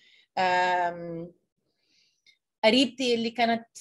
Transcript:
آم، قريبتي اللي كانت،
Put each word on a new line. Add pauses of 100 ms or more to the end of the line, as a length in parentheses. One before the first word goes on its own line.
(380)
آم، (1300)
قريبتي
اللي
كانت، (140)